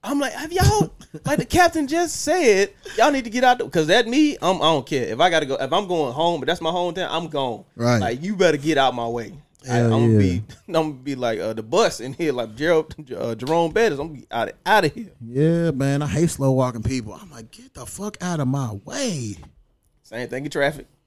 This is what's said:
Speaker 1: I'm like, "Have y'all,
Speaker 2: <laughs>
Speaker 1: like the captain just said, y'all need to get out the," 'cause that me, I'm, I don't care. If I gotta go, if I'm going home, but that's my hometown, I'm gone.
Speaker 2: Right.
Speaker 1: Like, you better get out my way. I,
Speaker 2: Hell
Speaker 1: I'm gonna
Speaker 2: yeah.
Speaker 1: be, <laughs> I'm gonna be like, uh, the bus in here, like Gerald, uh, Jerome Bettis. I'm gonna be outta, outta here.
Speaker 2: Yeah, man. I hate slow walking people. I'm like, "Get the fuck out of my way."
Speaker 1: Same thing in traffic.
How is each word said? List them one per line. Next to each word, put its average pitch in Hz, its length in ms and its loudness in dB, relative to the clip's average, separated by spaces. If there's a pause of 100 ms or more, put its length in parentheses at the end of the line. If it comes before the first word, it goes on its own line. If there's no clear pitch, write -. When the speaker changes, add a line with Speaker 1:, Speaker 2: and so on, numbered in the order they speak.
Speaker 1:
I'm 285 160 -2
like, 262 140 -2
"Have 320 200 -10
y'all, 381 400 4 (160)
Speaker 2:
<laughs> - 160 -14
Speaker 1:
like 294 140 0
the - 60 -4
captain 330 420 2
just 330 340 -2
said, 233 500 4 (260)
y'all 262 140 6
need 269 140 -2
to 226 60 -8
get 247 120 0
out 254 140 6
the," - 100 -6
'cause 156 200 0
that 220 200 4
me, 294 340 2
I'm, 180 160 2
I - 80 0
don't 156 200 4
care. 131 220 -2
If 113 120 -6
I 175 100 6
gotta 156 180 2
go, 131 80 -2
if 135 180 -2
I'm 196 140 0
going 156 260 -2
home, 165 260 0
but 123 80 -6
that's 170 140 -2
my 160 80 0
hometown, 175 400 -4
I'm 165 180 -4
gone. 135 380 -6 (100)
Speaker 2:
Right. 120 220 2
Speaker 1:
Like, 120 260 -2
you 202 120 -6
better 175 220 4
get 147 200 0
out 131 160 2
my 120 140 -4
way. 117 260 -6 (340)
I, 123 60 -2
Speaker 2:
Hell 120 120 4
Speaker 1:
I'm 117 40 4
gonna 113 240 4
Speaker 2:
yeah. 107 60 6
Speaker 1:
be, 95 240 2 (120)
<laughs> - 120 -20
I'm 196 60 -10
gonna 156 200 0
be 131 220 -8
like, 117 240 -2
uh, 107 140 -4
the 110 100 -8
bus 170 360 0
in 127 140 -10
here, 156 180 -2
like 113 240 -6
Gerald, 156 400 0 (220)
uh, 117 180 -4
Jerome 156 360 0
Bettis. 214 280 2
I'm 156 100 -6
gonna 143 100 -16
be - 120 -20
outta, 117 220 -2 (120)
outta 190 240 4
here. - 300 -12
Speaker 2:
Yeah, 160 520 0
man. 139 320 0
I 147 40 -4
hate 165 220 2
slow 135 220 0
walking 127 320 0
people. 117 300 -4
I'm - 180 -20
like, 113 200 -20
"Get - 220 -20
the 127 120 -16
fuck 208 360 -12
out 175 180 -4
of 131 80 0
my 131 260 -4 (120)
way." 156 500 -6 (680)
Speaker 1:
Same 117 260 -10
thing 131 160 -8
in 143 60 -8
traffic. 143 340 -2 (220)